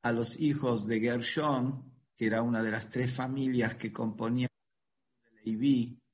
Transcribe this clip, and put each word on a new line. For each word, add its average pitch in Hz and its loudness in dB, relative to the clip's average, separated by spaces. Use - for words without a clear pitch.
a 120 2
los 117 -2
hijos 135 2
de 113 2
Gershón, 127 0
que 113 0
era 110 2
una 117 2
de 110 2
las 110 -4
tres 127 -2
familias 127 0
que 110 -6
componían 117 -2
Leví 117 2